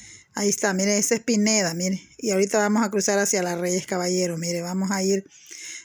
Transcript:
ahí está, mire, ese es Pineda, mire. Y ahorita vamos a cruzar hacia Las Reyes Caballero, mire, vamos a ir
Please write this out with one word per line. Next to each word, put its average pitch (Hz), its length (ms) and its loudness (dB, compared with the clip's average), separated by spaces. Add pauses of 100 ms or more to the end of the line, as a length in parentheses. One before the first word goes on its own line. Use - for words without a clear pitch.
(340)
ahí 202 160 0
está, 202 240 0
mire, 196 240 0
ese 214 180 2
es 226 60 -2
Pineda, 208 540 2
mire. 185 260 -2 (160)
Y 220 140 -2
ahorita 202 260 2
vamos 214 260 4
a 208 60 0
cruzar 202 300 2
hacia 202 240 2
Las 175 160 -2
Reyes 180 260 -2
Caballero, 180 540 -2
mire, 170 240 -4
vamos 185 260 -2
a 196 140 -2
ir 196 260 0 (560)